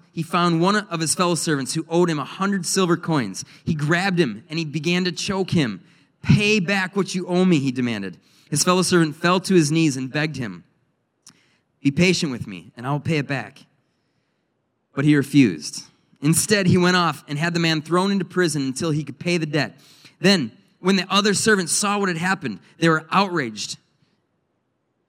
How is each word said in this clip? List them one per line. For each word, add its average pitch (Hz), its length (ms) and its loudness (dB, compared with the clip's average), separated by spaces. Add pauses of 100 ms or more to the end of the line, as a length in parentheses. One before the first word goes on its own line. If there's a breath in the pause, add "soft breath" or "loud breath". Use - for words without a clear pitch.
(120)
he 170 100 -6
found 170 400 0
one 196 140 2
of 196 240 -4
his 160 160 -2
fellow 175 180 0
servants 143 400 -2
who 160 160 -6
owed 170 200 2
him 151 100 -2
a 131 60 -6
hundred 196 400 -4
silver 170 320 2
coins. 135 460 -4 (200 loud breath)
He 175 100 -2
grabbed 170 460 0
him, 113 300 -2
and 156 100 -6
he 165 60 -4
began 160 400 -2
to 180 60 -2
choke 190 400 -4
him. 120 300 0 (400 soft breath)
'Pay 208 380 4
back 185 360 -2
what 185 200 -2
you 180 100 -4
owe 180 200 2
me,' 175 140 4
he 131 120 0
demanded. 113 480 -4 (320 soft breath)
His 147 120 0
fellow 185 200 2
servant 165 320 2
fell 180 240 0
to 190 160 0
his 151 160 4
knees 160 260 2
and 131 140 -6
begged 151 240 -4
him, 98 300 -10 (1160 soft breath)
'Be 143 80 0
patient 175 420 2
with 117 140 -10
me, 92 320 -14
and 120 80 -12
I 139 60 -6
will 147 80 -4
pay 156 180 -4
it 135 100 -4
back.' 123 380 -10 (1300)
But 143 120 -2
he 151 100 6
refused. 127 680 2 (360)
Instead, 180 460 2
he 190 100 4
went 180 180 4
off 170 320 0
and 147 100 -6
had 170 160 -2
the 175 60 -2
man 160 220 0
thrown 180 280 0
into 196 140 0
prison 156 380 -2
until 135 300 -4
he 151 120 -2
could - 160 -14
pay 175 180 0
the 165 80 -2
debt. 147 320 -4 (440 loud breath)
Then, 165 320 2 (260)
when 190 160 0
the 180 140 -2
other 202 240 2
servants 190 400 0
saw 208 260 -2
what 196 80 0
had 175 100 -2
happened, 156 420 -4 (180 soft breath)
they 165 100 2
were 156 240 2
outraged 156 640 -2 (1300)